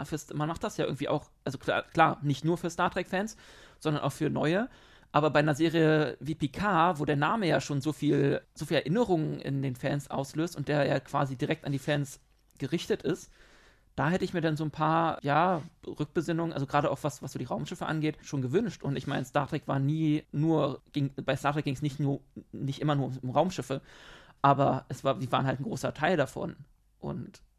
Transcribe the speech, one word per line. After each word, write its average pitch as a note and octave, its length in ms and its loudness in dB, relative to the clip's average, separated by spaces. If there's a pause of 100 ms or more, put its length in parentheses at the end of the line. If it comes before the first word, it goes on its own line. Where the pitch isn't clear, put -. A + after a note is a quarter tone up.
fürs, - 280 -8
man D3+ 140 -2
macht E3 160 -6
das - 140 -6
ja D3+ 80 0
irgendwie C#3+ 240 -4
auch, C#3+ 200 -2 (160)
also B2+ 140 -6
klar, - 240 0
klar, D#3 400 4
nicht C#3+ 220 0
nur E3 120 2
für E3+ 140 -4
Star F3+ 180 2
Trek-Fans, F#3+ 480 -4 (420)
sondern D3+ 240 0
auch C#3 80 2
für D3+ 200 -2
neue. E3+ 380 2 (440)
Aber D3 160 6
bei D3 100 4
einer D3+ 160 4
Serie D#3 640 4
wie D3+ 160 -4
Picard, E3+ 640 2
wo D3 60 -2
der D3+ 100 2
Name F3 320 2
ja C#3+ 140 4
schon C#3+ 180 -2
so D3+ 140 -2
viel, C#3+ 480 2 (140)
so D3+ 100 -8
viel D#3 120 0
Erinnerungen D#3 640 0
in C#3 220 -4
den C3+ 160 -2
Fans C#3+ 340 -2
auslöst D3+ 460 -4
und C#3+ 100 -6
der D3 180 2
ja C#3+ 140 2
quasi C#3 380 -2
direkt D3 280 -2
an C#3+ 60 -4
die C#3 80 -2
Fans C#3+ 400 -2 (380)
gerichtet E3+ 460 -2
ist, - 280 -4 (640)
da C#3 140 0
hätte F#3 160 0
ich F3+ 80 -4
mir F3 80 -2
dann D#3 160 0
so D#3 60 -2
ein D3+ 80 -4
paar, D#3+ 520 0
ja, D#3+ 380 2 (240)
Rückbesinnungen, E3 640 -2
also C3+ 140 -4
gerade D3 240 2
auch - 140 -2
was, - 180 -4
was C3+ 100 -10
so - 80 -8
die B2+ 60 -6
Raumschiffe D3 400 -6
angeht, D#3 380 -2
schon C#3 180 -4
gewünscht. E3 400 0
Und C#3 140 -2
ich B2+ 100 -6
meine, C#3 180 -2
Star C#3 240 -2
Trek - 200 -6
war C#3 120 0
nie D3+ 520 2
nur, D3 500 2 (120)
ging, C#3 180 0 (120)
bei C3+ 120 0
Star C#3+ 180 0
Trek D3+ 120 -2
ging's C#3 180 -4
nicht C#3+ 160 -2
nur, C#3 200 0 (320)
nicht C3+ 300 -6
immer D3 140 2
nur C3 160 -2 (100)
um B2+ 80 -6
Raumschiffe, C#3 520 0 (600)
aber C3+ 480 4
es - 140 -12
war, C3+ 160 2
die B2+ 120 -4
waren C3+ 140 2
halt B2+ 140 0
ein - 40 -6
großer C3+ 300 -4
Teil E3 240 0
davon - 380 -2 (440)
und - 440 -10 (160)